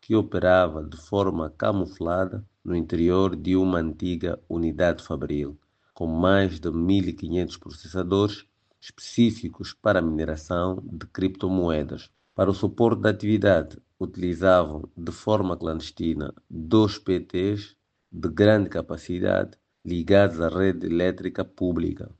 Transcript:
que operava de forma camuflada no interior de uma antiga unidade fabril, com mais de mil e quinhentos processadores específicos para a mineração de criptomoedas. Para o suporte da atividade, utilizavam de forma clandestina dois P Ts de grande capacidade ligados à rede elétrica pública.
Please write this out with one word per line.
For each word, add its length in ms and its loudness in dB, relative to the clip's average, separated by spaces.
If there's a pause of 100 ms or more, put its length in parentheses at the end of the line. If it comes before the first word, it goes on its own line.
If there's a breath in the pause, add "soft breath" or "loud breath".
que 120 -2
operava 680 2
de 140 -12
forma 520 -2
camuflada 960 -4 (160)
no 140 -4
interior 640 2
de 180 0
uma 240 2
antiga 580 -4 (120)
unidade 520 0
fabril, 560 -6 (360)
com 140 -6
mais 520 2
de 100 -4
mil 360 0
e 80 -6
quinhentos 420 -4
processadores 920 -2 (360)
específicos 920 -2
para 260 2
a 20 0
mineração 920 -4
de 160 -12
criptomoedas. 1000 -2 (260)
Para 160 2
o 20 2
suporte 500 0
da 80 4
atividade, 680 2 (200)
utilizavam 1000 0
de 160 -8
forma 420 0
clandestina 760 -6 (160)
dois 480 2
P 240 -2
Ts 560 -4 (340)
de 160 -6
grande 400 6
capacidade 840 -2 (340)
ligados 560 4
à 80 0
rede 360 0
elétrica 600 -2
pública. 760 -4